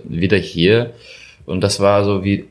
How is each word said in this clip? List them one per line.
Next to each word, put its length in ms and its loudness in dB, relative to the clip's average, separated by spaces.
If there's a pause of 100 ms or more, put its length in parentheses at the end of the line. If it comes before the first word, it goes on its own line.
wieder 340 0
hier. 540 0 (540)
Und 160 -6
das 180 -2
war 240 2
so 200 -2
wie 280 -2